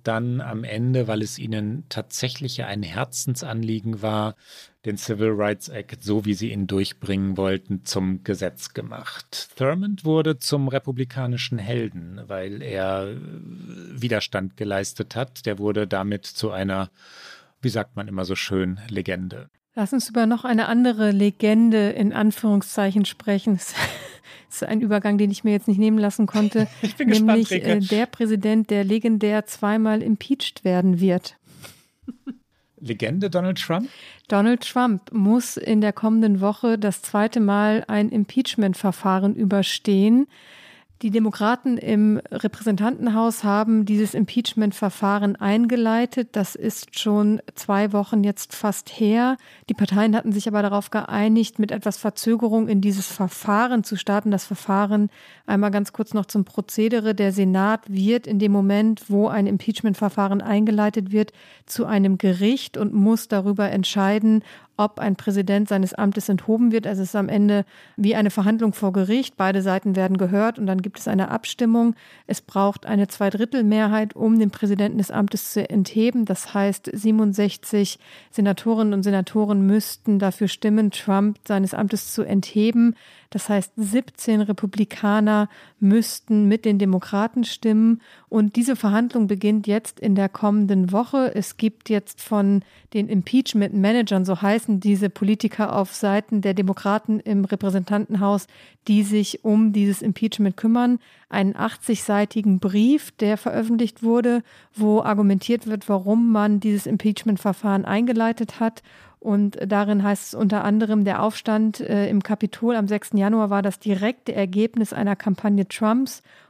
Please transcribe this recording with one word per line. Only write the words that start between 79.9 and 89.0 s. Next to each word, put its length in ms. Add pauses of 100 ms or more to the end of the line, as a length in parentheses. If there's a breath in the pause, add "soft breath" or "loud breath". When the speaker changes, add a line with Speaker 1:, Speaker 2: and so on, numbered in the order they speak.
Speaker 2:
dafür 300
stimmen, 420
Trump 480 (100)
seines 240
Amtes 400
zu 100
entheben. 720 (340 loud breath)
Das 180
heißt, 280
siebzehn 640
Republikaner 1080 (320 loud breath)
müssten 680
mit 160
den 140
Demokraten 640
stimmen. 580 (260 loud breath)
Und 280
diese 200
Verhandlung 500